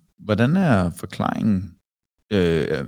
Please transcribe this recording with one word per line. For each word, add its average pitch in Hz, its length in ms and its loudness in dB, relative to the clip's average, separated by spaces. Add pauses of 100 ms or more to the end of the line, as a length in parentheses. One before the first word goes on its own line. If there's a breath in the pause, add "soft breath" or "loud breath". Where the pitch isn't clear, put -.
(180)
hvordan 113 380 0
er 113 420 2
forklaringen, - 760 -2 (580)
øh, 85 320 2 (240)